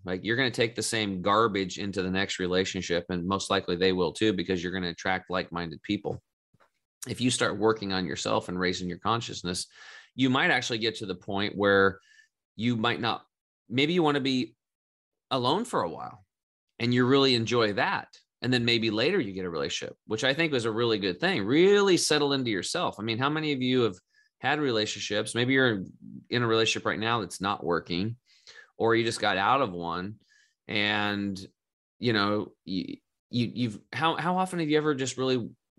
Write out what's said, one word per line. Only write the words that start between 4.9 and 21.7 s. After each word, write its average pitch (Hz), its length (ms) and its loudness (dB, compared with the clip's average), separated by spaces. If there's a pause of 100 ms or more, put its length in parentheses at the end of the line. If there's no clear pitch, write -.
like-minded 87 520 -6
people. - 380 -4 (880)
If 120 140 -6
you 123 100 2
start 101 280 0
working 110 340 2
on 92 140 -2
yourself 107 420 -2
and 90 100 -6
raising 92 300 -2
your 85 100 -8
consciousness, 101 680 -4 (500)
you 131 120 2
might 147 220 2
actually 123 280 0
get 110 180 -2
to 107 100 -10
the 92 80 -4
point 98 420 -4
where 98 440 4 (560)
you 120 180 0
might 110 260 -2
not, 113 220 -2 (460)
maybe 143 240 2
you 175 100 2
wanna 143 180 4
be 127 360 -2 (760)
alone 135 340 0
for 156 180 -2
a 87 60 -2
while 67 380 -12 (540)
and 120 120 2
you 123 140 6
really 135 300 6
enjoy 113 380 2
that. 156 340 -2 (340)
And 123 100 0
then 120 120 2
maybe 113 260 2
later 143 300 2
you 98 120 -4
get 92 120 -6
a 87 60 -4
relationship, - 460 -4 (100)
which 110 180 -4
I 135 100 2
think 160 160 0
was 120 140 0
a 113 80 0
really 113 260 0
good 95 220 -2
thing. 165 240 0
Really 190 520 6